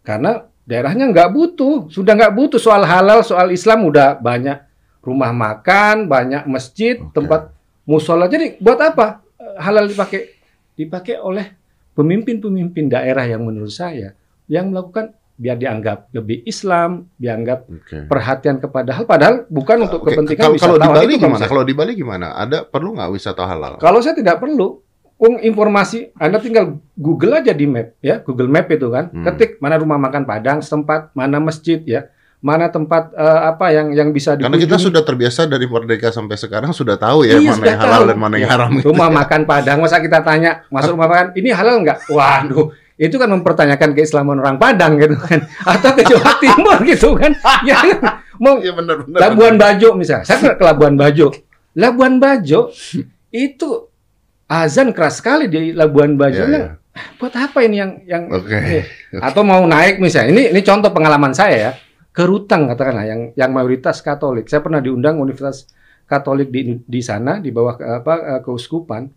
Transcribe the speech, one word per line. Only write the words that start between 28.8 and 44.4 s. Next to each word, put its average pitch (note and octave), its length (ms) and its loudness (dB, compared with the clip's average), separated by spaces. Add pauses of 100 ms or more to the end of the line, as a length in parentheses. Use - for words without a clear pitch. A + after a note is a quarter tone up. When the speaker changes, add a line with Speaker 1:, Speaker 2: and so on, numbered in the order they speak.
Speaker 1:
kan. E3 220 -6
Speaker 2:
Hmm. - 160 -8
Speaker 1:
Ketik - 320 -2
mana D3 160 -2
rumah D#3 260 0
makan C#3 220 -4
Padang A#2+ 380 -4
setempat, D3+ 500 -6
mana C#3 280 -4
masjid, D#3+ 420 -4
ya, C#3 260 -6 (320)
mana D#3+ 300 -2
tempat, D#3+ 440 -4
eh, D#3+ 320 2
apa D#3+ 240 -2
yang, D3+ 240 0
yang D3 180 0
bisa D3 260 -2
Speaker 2:
Karena C3 160 -4
kita - 20 0 (180)
Speaker 1:
dikunjungi. F#3 160 2
Speaker 2:
sudah E3 140 2
terbiasa B2 420 -2
dari C3+ 220 -2
merdeka A#2 420 -4
sampai G#2+ 280 -6
sekarang G#2+ 340 -6
sudah A#2 240 -2
tahu C3 300 2
ya, A2 100 4
Speaker 1:
Iya, - 100 4
Speaker 2:
mana A2+ 120 2
Speaker 1:
sudah A2+ 120 0
Speaker 2:
yang G#2+ 120 0
halal A2+ 180 4
Speaker 1:
tahu. A2 100 6
Speaker 2:
dan - 80 2
mana G#2+ 200 -2
yang - 80 0
Speaker 1:
Ya, B2 80 -2
Speaker 2:
haram A#2+ 200 2
gitu C3+ 160 0
Speaker 1:
rumah E3 200 4
Speaker 2:
ya. D#3 80 2
Speaker 1:
makan D3+ 280 0
Padang, C#3+ 360 0
masa E3 180 2
kita D#3+ 220 2
tanya, D#3+ 300 2 (180)
masuk C3+ 240 -2
rumah E3 160 0
makan, F3 240 2
"Ini F#3+ 200 -2
halal G#3+ 280 2
nggak?" D3+ 180 0 (100)
Waduh, C#3+ 580 2 (280)
itu D#3+ 220 -2
kan B3+ 120 0
mempertanyakan D#3+ 640 2
keislaman C#3+ 460 0
orang C3+ 180 0